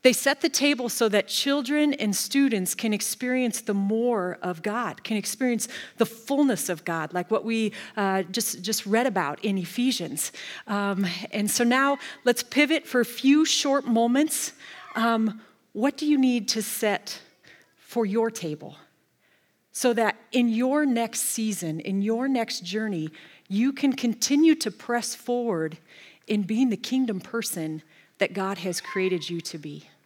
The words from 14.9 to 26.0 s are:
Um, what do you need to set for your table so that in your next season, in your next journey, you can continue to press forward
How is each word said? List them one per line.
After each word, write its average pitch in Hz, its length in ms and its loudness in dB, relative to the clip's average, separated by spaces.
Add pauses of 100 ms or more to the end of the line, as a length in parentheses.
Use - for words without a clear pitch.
Um, 226 420 2 (320)
what 254 240 0
do 311 100 -6
you 294 120 4
need 247 320 2
to 220 120 0
set - 600 -2 (560)
for - 280 -4
your 226 240 0
table 151 460 -10 (960)
so 247 220 0
that 220 240 2 (160)
in 240 160 4
your 262 360 2
next 233 360 0
season, 185 580 -4
in 196 220 -2
your 226 260 0
next 226 380 -2
journey, 185 440 -4 (380)
you 226 240 2
can 269 220 2
continue 294 600 4
to 277 140 -4
press - 460 -4
forward 196 640 -2 (500)